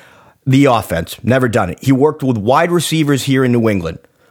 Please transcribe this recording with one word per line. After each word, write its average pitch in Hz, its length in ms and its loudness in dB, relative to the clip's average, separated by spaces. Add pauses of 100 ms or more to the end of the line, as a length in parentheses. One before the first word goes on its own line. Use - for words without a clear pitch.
(440)
the 135 200 4
offense. 104 580 -2
Never 123 260 0
done 104 220 -2
it. - 100 -12
He 131 120 0
worked 143 320 0
with 127 140 0
wide 143 340 0
receivers 151 520 -2
here 135 200 0
in 123 80 2
New 117 160 2
England. 87 320 -4 (300)